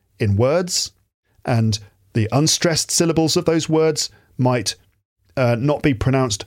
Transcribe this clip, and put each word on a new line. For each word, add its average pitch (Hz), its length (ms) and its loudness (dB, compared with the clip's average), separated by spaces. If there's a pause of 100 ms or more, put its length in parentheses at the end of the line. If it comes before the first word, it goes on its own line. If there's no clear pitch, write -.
(180)
in 101 180 0
words. 160 560 0 (520)
And 113 340 0 (340)
the 110 200 0
unstressed 156 580 0
syllables 160 460 2
of 170 100 0
those 160 220 0
words 160 400 0 (300)
might, 127 380 0 (600)
uh, 120 220 0
not 143 240 -2
be 143 120 2
pronounced 131 520 -2